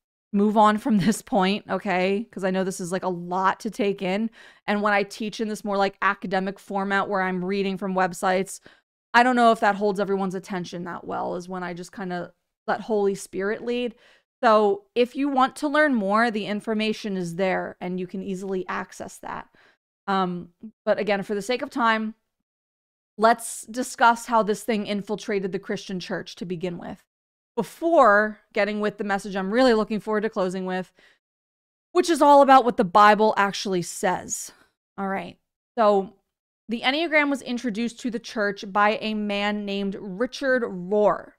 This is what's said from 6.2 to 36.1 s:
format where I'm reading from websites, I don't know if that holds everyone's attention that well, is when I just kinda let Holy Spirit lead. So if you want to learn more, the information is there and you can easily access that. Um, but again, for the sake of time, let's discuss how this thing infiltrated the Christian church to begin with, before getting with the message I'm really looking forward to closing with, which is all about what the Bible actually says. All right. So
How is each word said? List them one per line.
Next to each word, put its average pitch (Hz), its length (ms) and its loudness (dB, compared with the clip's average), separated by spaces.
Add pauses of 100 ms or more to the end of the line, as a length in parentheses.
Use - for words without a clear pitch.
format 196 500 -2
where 196 140 0
I'm 185 240 -2
reading 196 320 -2
from 190 160 -4
websites, 185 680 0 (520)
I 240 80 6
don't 254 140 4
know 233 160 6
if 226 80 2
that 208 160 2
holds 202 240 0
everyone's 196 340 -2
attention 185 520 -10
that 175 200 -12
well, 180 300 -6
is 180 120 -10
when 185 140 -10
I 175 140 -8
just 175 160 -14
kinda 180 420 -8 (320)
let 214 160 -2
Holy 202 320 0
Spirit 196 500 -6
lead. 247 300 -2 (500)
So 214 420 4 (100)
if 240 200 2
you 277 140 -2
want 262 280 2
to 302 100 -4
learn 294 260 4
more, 220 380 2
the 202 160 -4
information 214 680 -2
is 175 200 -4
there 180 440 -2
and 180 200 -6
you 185 80 -6
can 190 160 -10
easily 190 440 -6
access - 520 -10
that. - 280 -12 (600)
Um, 180 420 -2 (360)
but 208 140 0
again, 202 240 -2
for 220 100 -6
the 202 80 -4
sake 247 200 -4
of 277 80 -8
time, 220 460 0 (1000)
let's 226 460 2
discuss 233 640 0
how 226 160 2
this 196 200 -2
thing 208 220 -2
infiltrated 202 640 -4
the 190 80 -6
Christian 196 400 -8
church - 360 -10
to - 100 -10
begin 175 320 -6
with, 208 260 -14 (520)
before 214 840 4 (140)
getting 208 280 0
with 208 160 -2
the 226 60 -8
message 196 320 -4
I'm 190 180 -4
really 254 200 4
looking 214 260 0
forward 214 220 -4
to 214 80 -4
closing 190 360 -4
with, 185 280 -6 (1000)
which - 180 2
is 294 120 2
all 285 200 10
about 262 240 8
what 240 120 0
the 247 60 2
Bible 208 540 6
actually 190 440 -2
says. - 680 -6 (460)
All 196 100 -6
right. 190 300 -6 (400)
So 208 360 2 (560)